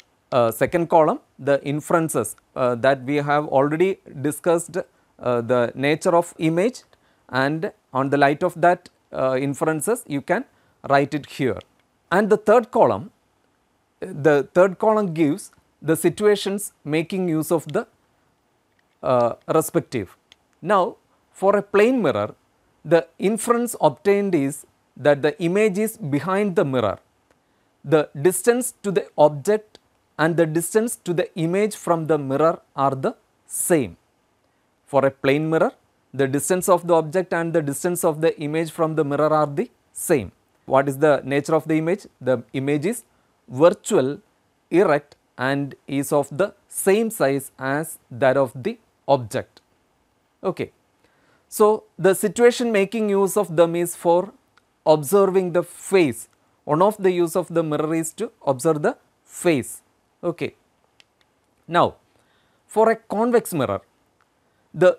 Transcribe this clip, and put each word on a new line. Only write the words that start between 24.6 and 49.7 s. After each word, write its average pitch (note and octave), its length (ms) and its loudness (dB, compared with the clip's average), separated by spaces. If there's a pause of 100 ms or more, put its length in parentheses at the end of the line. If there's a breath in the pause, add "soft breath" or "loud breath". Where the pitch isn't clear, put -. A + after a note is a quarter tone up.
that C#3 240 2
the D3 200 -2
image F#3+ 360 0
is G#3+ 200 -4
behind F3 580 -2
the F3 100 2
mirror. A#2+ 340 -2 (840)
The D3 260 2 (100)
distance A#3 540 0 (100)
to G3+ 80 -4
the F3 160 -2 (100)
object D3+ 600 2 (400)
and D#3+ 180 0
the E3 120 2
distance F3 480 -2
to - 180 -6
the E3+ 220 -4
image F#3+ 400 -2
from E3 320 -2
the D#3 100 2
mirror C#3+ 420 0 (160)
are C#3 200 0
the E3 200 -4 (300)
same. B2 520 -2 (880)
For C3+ 200 0
a C3+ 60 0
plane C#3+ 380 0
mirror, E3 240 2 (400)
the C3+ 140 0
distance C#3+ 400 -2
of F3 200 2
the E3+ 80 4
object E3 380 0
and E3 200 -2
the E3+ 80 2
distance E3+ 420 -4
of D#3 180 0
the E3 180 0
image D#3 320 -4
from D#3+ 240 -2
the D#3 80 2
mirror C#3+ 300 0
are D3+ 140 2
the C#3+ 220 -6 (240)
same. A#2 380 -2 (340)
What C3+ 220 2
is C3+ 120 -4
the D3 240 4
nature C#3+ 320 -2
of D#3 120 -2
the D#3+ 80 0
image? D#3+ 320 -2 (120)
The B2 240 -2 (100)
image C#3+ 320 -2
is A3+ 180 -4 (440)
virtual, C#3+ 760 0 (480)
erect, E3 460 0 (220)
and C3+ 380 -4 (120)
is C#3+ 240 -6
of D3 240 -2
the F#3+ 180 -2 (140)
same G#3+ 420 0
size C#3 500 -2
as C#3 400 -6 (100)
that C3 280 2
of C3 180 0
the F#3+ 240 -8 (280)
object. B2 540 -4 (800)